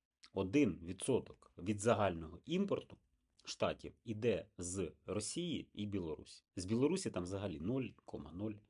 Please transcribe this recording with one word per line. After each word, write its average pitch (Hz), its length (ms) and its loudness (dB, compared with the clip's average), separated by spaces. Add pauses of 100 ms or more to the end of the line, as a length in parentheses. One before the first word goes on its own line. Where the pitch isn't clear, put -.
(340)
Один 98 500 4
відсоток - 720 -2
від 104 220 0
загального 92 640 2
імпорту 185 520 0 (480)
Штатів - 480 -2 (100)
іде 107 420 2 (120)
з 90 340 -4 (140)
Росії 107 680 -2
і 104 120 -4
Білорусі. 92 580 -4 (120)
З 92 100 -4
Білорусі 131 440 2
там 90 140 -2
взагалі 92 360 -4
нуль 117 280 0 (180)
кома 71 260 -10
нуль, 104 220 -4 (160)